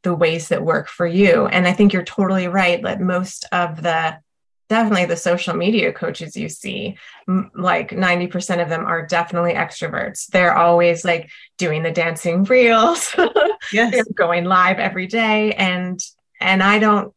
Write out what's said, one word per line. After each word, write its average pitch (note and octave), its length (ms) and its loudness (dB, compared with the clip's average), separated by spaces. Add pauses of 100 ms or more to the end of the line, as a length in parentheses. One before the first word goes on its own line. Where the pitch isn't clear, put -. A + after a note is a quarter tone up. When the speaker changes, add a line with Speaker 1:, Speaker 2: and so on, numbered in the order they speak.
Speaker 1:
the F3 120 0
ways E3 340 0
that D#3+ 160 -2
work D#3 240 -2
for - 180 -4
you. E3+ 400 4
And F3+ 200 0
I F3+ 60 4
think G3+ 200 4
you're F3+ 120 -2
totally F#3 440 -2
right F3 340 0
that - 180 -4
most F#3 520 -4
of E3 300 -4
the, D#3+ 360 -2 (520)
definitely G#3+ 340 2
the E3+ 140 -2
social F3 360 -2
media F3 380 0
coaches D#3 420 -10
you D3+ 140 -8
see, - 480 -10 (320)
m-, F#3+ 260 -2
like, F3 380 -2
ninety F3+ 340 0
percent F3 360 -4
of D#3+ 80 -4
them E3 160 -6
are D#3+ 200 -4
definitely E3+ 460 -2
extroverts. - 760 -8
They're F3+ 280 2
always, E3+ 480 4
like, E3+ 260 -2 (280)
doing D#3+ 240 -2
the E3 80 -2
dancing E3 540 -2
reels. A#3+ 760 4
<laughs> F4+ 60 4 (460)
Speaker 2:
Yes. A3 200 2
Speaker 1:
They're B3+ 120 2 (120)
going F3 280 0
live F#3 360 2
every F#3+ 260 -4
day. G#3+ 460 0
And, F3+ 480 -4 (400)
and F#3+ 240 2
I G#3 160 4
don't G#3 360 2